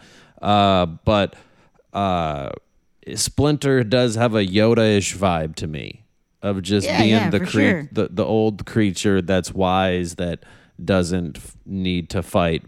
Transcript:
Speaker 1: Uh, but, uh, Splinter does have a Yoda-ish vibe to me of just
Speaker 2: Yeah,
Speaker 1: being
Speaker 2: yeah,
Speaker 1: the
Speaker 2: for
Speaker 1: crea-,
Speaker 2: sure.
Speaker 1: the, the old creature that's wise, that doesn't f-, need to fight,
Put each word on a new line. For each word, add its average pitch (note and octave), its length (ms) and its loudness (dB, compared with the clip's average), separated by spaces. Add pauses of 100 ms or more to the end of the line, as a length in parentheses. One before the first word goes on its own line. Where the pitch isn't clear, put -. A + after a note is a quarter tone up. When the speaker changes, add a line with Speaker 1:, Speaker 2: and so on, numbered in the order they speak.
(420)
Speaker 1:
Uh, G2 440 4
but, F#2 480 -2 (580)
uh, E2+ 580 -4 (640)
Splinter C3+ 720 0
does A#2+ 320 2
have A2+ 180 2
a G#2+ 100 2
Yoda-ish G#2+ 720 2
vibe E2+ 400 0
to - 100 -8
me B1+ 360 -12 (400)
of G2 200 -4
just - 240 0
Speaker 2:
Yeah, - 120 -2
Speaker 1:
being - 120 4
Speaker 2:
yeah, G#3+ 200 4
Speaker 1:
the F3 80 2
Speaker 2:
for F3+ 80 -2
Speaker 1:
crea-, A#3 240 2
Speaker 2:
sure. D3+ 220 -2
Speaker 1:
the, G2+ 180 -2
the F2+ 140 -2
old A2 420 -2
creature G2 560 0
that's F#2 320 -2
wise, F#2 640 0
that F2 280 -6 (400)
doesn't F2 540 0
f-, - 260 -20
need F#2 460 -4
to F#2 120 -4
fight, E2+ 460 0